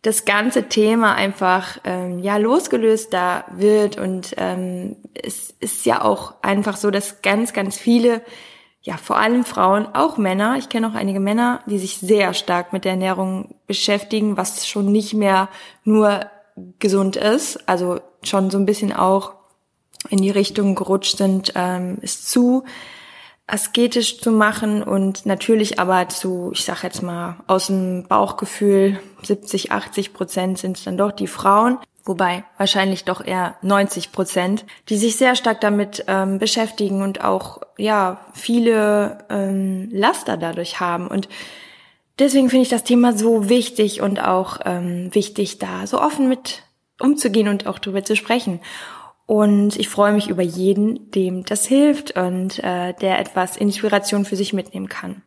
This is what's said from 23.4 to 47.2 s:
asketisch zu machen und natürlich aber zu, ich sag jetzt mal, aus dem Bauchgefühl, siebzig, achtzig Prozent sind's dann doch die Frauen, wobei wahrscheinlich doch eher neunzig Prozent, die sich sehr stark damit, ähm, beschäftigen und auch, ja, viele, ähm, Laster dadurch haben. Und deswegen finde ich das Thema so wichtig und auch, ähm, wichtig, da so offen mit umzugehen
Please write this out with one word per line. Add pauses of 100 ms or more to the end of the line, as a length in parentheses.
asketisch
zu
machen
und
natürlich
aber
zu,
ich
sag
jetzt
mal, (100)
aus
dem
Bauchgefühl, (240)
siebzig,
achtzig
Prozent
sind's
dann
doch
die
Frauen, (260)
wobei (120)
wahrscheinlich
doch
eher
neunzig
Prozent, (240)
die
sich
sehr
stark
damit,
ähm,
beschäftigen
und
auch, (160)
ja, (120)
viele, (100)
ähm,
Laster
dadurch
haben.
Und (880)
deswegen
finde
ich
das
Thema
so
wichtig
und
auch,
ähm,
wichtig,
da
so
offen
mit (380)
umzugehen